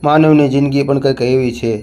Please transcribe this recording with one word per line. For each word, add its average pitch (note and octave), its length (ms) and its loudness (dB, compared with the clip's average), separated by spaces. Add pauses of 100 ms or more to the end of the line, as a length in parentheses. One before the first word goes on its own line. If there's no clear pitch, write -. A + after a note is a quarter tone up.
માનવની D3+ 460 4
જિંદગી C#3 340 0
પણ C#3 160 -2
કંઈક C3 240 -2
એવી B2+ 300 0
છે A#2 200 -6 (100)